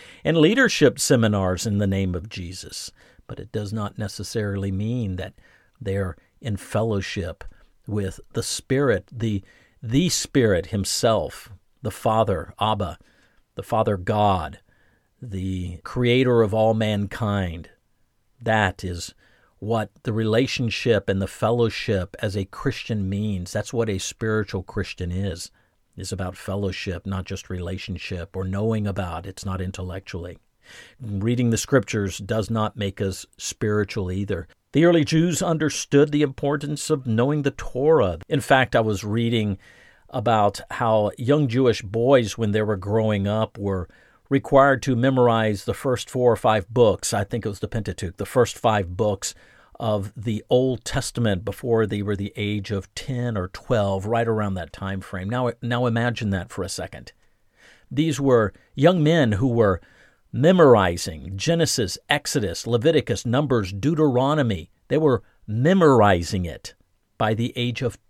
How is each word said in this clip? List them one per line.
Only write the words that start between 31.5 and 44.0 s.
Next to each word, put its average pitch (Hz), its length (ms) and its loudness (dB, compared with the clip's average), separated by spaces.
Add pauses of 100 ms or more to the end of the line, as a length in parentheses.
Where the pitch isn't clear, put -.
scriptures 104 640 0
does 110 320 -4
not 110 260 -2
make 101 240 -6
us 95 240 -6 (140)
spiritual 92 760 -4
either. 95 360 -6 (240)
The 151 120 4
early 170 200 6
Jews 160 380 2
understood 151 720 2
the 147 100 2
importance 143 680 -2
of 135 160 -2
knowing 127 340 2
the 139 100 0
Torah. 127 680 2 (100)
In 143 120 0
fact, 131 360 4
I 117 40 4
was 107 220 0
reading 110 540 -2 (540)
about 107 500 2 (120)
how 110 440 2
young 139 320 2
Jewish 120 320 2
boys, 117 560 2
when 110 160 0
they 107 100 0
were 107 140 -2
growing 101 500 0
up, 107 300 -2
were 98 320 -4 (400)